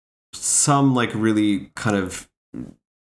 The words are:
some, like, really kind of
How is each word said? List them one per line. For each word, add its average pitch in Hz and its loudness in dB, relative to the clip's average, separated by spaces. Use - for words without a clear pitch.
some, 139 2
like, 120 0
really 107 0
kind 107 0
of 92 -6